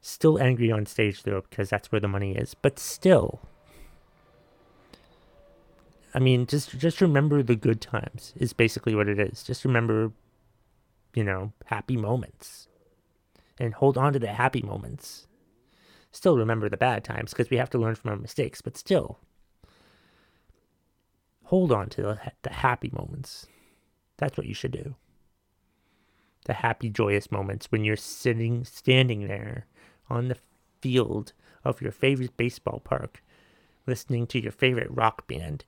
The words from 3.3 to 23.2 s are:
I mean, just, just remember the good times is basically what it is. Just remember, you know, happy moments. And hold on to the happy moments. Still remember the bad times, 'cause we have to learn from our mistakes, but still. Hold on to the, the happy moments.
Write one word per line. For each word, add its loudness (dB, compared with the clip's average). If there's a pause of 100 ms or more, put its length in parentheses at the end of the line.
I -4
mean, 4
just, -4
just 0
remember 4
the 4
good 2
times -8
is -2
basically 0
what 2
it 0
is. -2
Just -8
remember, 2 (1000)
you 0
know, -2 (120)
happy -4
moments. -6 (920)
And -4
hold 4
on 2
to 0
the -4
happy 0
moments. -12 (840)
Still 4
remember 2
the -2
bad 0
times, -8
'cause -2
we 2
have 0
to -2
learn 0
from -8
our -4
mistakes, -6
but -12
still. 0 (2250)
Hold 4
on 2
to -8
the, -6 (100)
the -10
happy 0
moments. -12 (720)